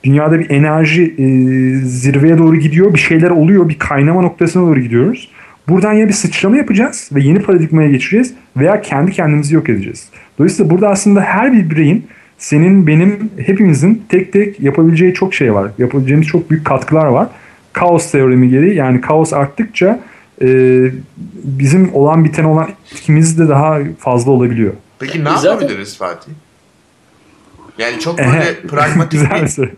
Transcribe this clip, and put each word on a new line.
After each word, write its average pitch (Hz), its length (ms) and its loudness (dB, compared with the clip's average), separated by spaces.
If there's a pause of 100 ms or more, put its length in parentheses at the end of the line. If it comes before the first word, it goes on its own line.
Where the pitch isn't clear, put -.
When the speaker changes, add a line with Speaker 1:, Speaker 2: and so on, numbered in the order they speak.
Speaker 1:
dünyada 151 360 2
bir 165 100 -6
enerji, 156 540 0
e, 160 200 -2 (600)
zirveye 139 520 2
doğru 165 180 4
gidiyor. 160 380 2
Bir 147 60 2
şeyler 170 300 2
oluyor. 170 400 2
Bir 151 100 -6
kaynama 151 420 0
noktasına 175 460 0
doğru 147 120 2
gidiyoruz. 127 500 -2 (400)
Buradan 185 240 2
ya 214 140 2
bir 202 60 0
sıçrama 202 440 -2
yapacağız 254 580 -2
ve 139 60 2
yeni 156 200 2
paradigmaya 160 500 2
geçeceğiz 202 420 -2 (240)
veya 190 240 0
kendi 160 300 -2
kendimizi 151 440 -2
yok 160 140 0
edeceğiz. - 380 -6 (320)
Dolayısıyla 160 320 0
burada 190 180 2
aslında 202 320 2
her 233 320 0
bir 185 160 2
bireyin, 156 380 0 (300)
senin, 175 500 2
benim, 202 420 0 (160)
hepimizin 190 640 2
tek 185 240 0
tek 202 260 0
yapabileceği 165 540 2
çok 190 200 -4
şey 120 200 0
var. 101 240 -2
Yapabileceğimiz 135 500 0
çok 170 240 -2
büyük 156 140 -2
katkılar 151 400 0
var. 139 220 0 (460)
Kaos 170 380 0
teoremi 127 380 2
gereği, 151 260 2
yani 131 260 0
kaos 156 320 0
arttıkça, 185 680 -2 (420)
e, 131 60 0 (960)
bizim 139 520 0
olan 156 300 2
bitene 156 220 -2
olan 156 220 0 (220)
etkimiz 160 480 0
de 160 100 2
daha 151 300 0 (200)
fazla 123 320 -2
olabiliyor. 120 420 0 (260)
Speaker 2:
Peki 147 240 -8
ne 147 60 -2
Speaker 3:
Zaten 156 220 0
Speaker 2:
yapabiliriz 101 460 -8
Fatih? 90 340 -12 (1500)
Yani 120 220 -6
çok 170 200 -8
Speaker 1:
Ehe. 135 120 -2
Speaker 2:
böyle 160 220 -2 (140)
pragmatik 151 440 -2
Speaker 1:
<laughs> 156 100 -2
Güzel 147 160 -2
Speaker 2:
bir, 165 40 -2
Speaker 1:
bir 147 60 -2
soru. 135 300 -4